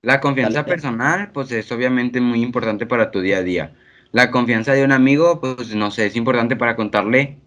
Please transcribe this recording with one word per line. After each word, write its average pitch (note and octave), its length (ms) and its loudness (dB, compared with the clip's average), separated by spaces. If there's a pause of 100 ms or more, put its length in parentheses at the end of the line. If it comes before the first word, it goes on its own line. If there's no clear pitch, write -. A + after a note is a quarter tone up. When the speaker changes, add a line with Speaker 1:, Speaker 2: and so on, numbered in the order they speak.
Speaker 1:
la C3 180 2
confianza C3 420 0
Speaker 2:
Dale. C#3+ 60 -8
Speaker 1:
personal, D#3 640 -2
pues, C3 200 -8
es A2 200 -6
obviamente B2 480 0
muy A#2+ 220 0
importante A2+ 440 -4
para A#2 240 0
tu F#2+ 100 -2
día F#2+ 180 0
a F#2 40 -2
día. F2+ 320 -4 (380)
La A#2+ 180 4
confianza A#2+ 420 0
de C3+ 120 4
un C#3 80 4
amigo, C#3+ 480 4
pues, B2 340 -6
no G#2 160 0
sé, G#2+ 160 -2
es G#2 100 -4
importante A#2+ 400 0
para A#2 200 0
contarle A2+ 720 0